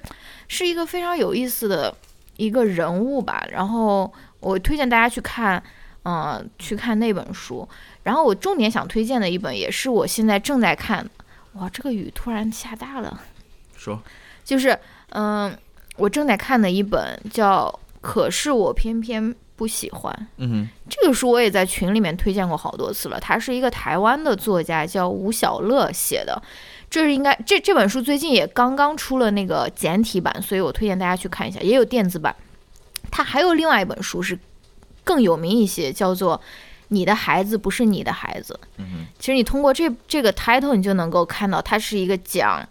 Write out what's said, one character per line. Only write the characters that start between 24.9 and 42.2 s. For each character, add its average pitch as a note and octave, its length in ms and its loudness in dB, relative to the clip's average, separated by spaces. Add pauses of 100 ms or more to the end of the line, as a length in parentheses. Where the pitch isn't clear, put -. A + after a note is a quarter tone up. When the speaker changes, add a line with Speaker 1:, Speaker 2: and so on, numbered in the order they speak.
Speaker 1:
吴 G3 220 -4
晓 - 280 0
乐 A3 320 2
写 - 320 -4
的。 - 180 -6 (480)
这 D#4+ 140 0
是 C#4+ 100 4
应 C4+ 80 0
该， C#4 240 4
这， F#4+ 140 4
这 G4 160 4
本 G3+ 140 6
书 B3 120 -2
最 C#4+ 160 2
近 D4+ 140 -2
也 F#3 160 6
刚 B3 260 2
刚 C#4+ 220 2
出 C4+ 220 -4
了 A#3 140 4
那 G3+ 140 0
个 D3+ 300 -2
简 F3 260 0
体 G3 200 0
版， - 200 -2
所 G3 160 -2
以 F#3+ 40 2
我 D3+ 100 0
推 G#3+ 160 -2
荐 F#3 100 0
大 F#3 80 -2
家 F3+ 80 2
去 F#3 140 -4
看 E3+ 180 -6
一 - 60 -6
下， F#3+ 80 -10
也 A3+ 160 4
有 B3+ 80 8
电 A3 240 2
子 F3 100 -2
版。 D3+ 160 -2 (800)
他 - 100 0
还 C4+ 200 0
有 F4 120 6
另 D#4+ 140 4
外 A#3+ 140 4
一 F#3 40 0
本 - 160 -6
书 F3+ 220 -6
是 F#3 160 -4 (640)
更 E4 180 2
有 F3 140 6
名 E3 160 -2
一 A3 160 4
些， D3+ 240 -4
叫 F#3 240 0
做 F3+ 220 0 (500)
《你 G3 160 0
的 F#3+ 100 4
孩 F#3+ 300 0
子 G#3+ 140 -2
不 G3 120 -4
是 A#3+ 140 0
你 G3 180 2
的 - 120 -4
孩 - 260 -10
子》。 - 180 -14 (200)
Speaker 2:
嗯 G2 120 -12
哼。 E3 160 -10 (140)
Speaker 1:
其 - 60 -12
实 C4 80 0
你 B3+ 100 4
通 C#4 180 0
过 C#4 120 6
这， C4+ 200 0 (140)
这 D4+ 140 0
个 A3 100 4
title， C4+ 460 2
你 F#3+ 40 4
就 G3 120 2
能 E3+ 160 2
够 E3+ 160 4
看 G3 260 -4
到， D#3+ 100 0
它 - 160 0
是 G#3+ 200 -4
一 F#3 100 0
个 F#3+ 120 2
讲 G#2 520 0